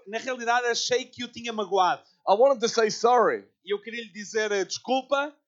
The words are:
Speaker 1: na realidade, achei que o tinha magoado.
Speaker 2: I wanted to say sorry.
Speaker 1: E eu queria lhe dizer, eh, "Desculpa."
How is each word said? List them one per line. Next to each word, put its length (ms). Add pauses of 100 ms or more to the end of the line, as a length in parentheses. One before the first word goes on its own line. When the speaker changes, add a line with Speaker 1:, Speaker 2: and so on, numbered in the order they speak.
Speaker 1:
na 100
realidade, 520
achei 360
que 180
o 60
tinha 240
magoado. 500 (240)
Speaker 2:
I 80
wanted 260
to 80
say 220
sorry. 540 (220)
Speaker 1:
E 60
eu 80
queria 220
lhe 100
dizer, 400
eh, 120
"Desculpa." 720 (120)